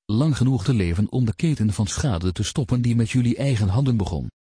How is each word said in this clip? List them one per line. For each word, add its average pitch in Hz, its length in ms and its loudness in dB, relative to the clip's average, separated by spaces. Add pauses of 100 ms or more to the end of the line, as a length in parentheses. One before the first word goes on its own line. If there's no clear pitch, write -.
lang 131 320 0
genoeg 123 280 0
te 131 100 0
leven 92 380 0
om 127 120 0
de 110 100 0
keten 120 380 0
van 107 140 -2
schade 92 460 -2
te 110 100 -4
stoppen 123 400 -2
die 120 140 2
met 117 140 0
jullie 120 260 2
eigen 120 320 0
handen 123 280 2
begon. 78 340 -4 (140)